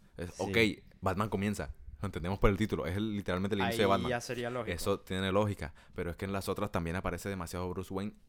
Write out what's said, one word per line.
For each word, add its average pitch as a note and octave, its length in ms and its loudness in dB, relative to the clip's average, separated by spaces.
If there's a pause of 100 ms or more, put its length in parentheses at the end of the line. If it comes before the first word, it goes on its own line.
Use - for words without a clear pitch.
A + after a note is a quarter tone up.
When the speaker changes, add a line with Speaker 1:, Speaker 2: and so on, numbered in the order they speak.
(160)
Speaker 1:
Es, F2 180 -6
Speaker 2:
Sí. - 80 -6 (360)
Speaker 1:
ok, - 60 -20 (160)
Batman F#2+ 280 0
comienza. G2 420 -2 (300)
Lo G2+ 60 -4
entendemos F#2 320 -2
por A2 120 6
el G2 60 4
título. F#2 300 0
Es F2+ 100 -2
el, G#2 200 -2
literalmente F#2+ 400 0
el G2 60 2
inicio A#2 160 2
de G#2+ 60 6
Speaker 2:
Ahí F#2+ 60 8
Speaker 1:
Batman. G2 200 4
Speaker 2:
ya A#2+ 100 0
sería A#2+ 300 -4
lógico. A#2+ 220 -2
Speaker 1:
Eso F#2 280 0
tiene F#2+ 320 0
lógica. G2+ 420 2 (220)
Pero F2 140 -2
es E2+ 60 -6
que G2 100 -4
en G2 60 -2
las G2 160 -2
otras G2+ 220 0
también E2+ 260 0
aparece F2+ 320 -4
demasiado F2+ 400 -4
Bruce F#2 240 -6
Wayne G2 200 -4 (160)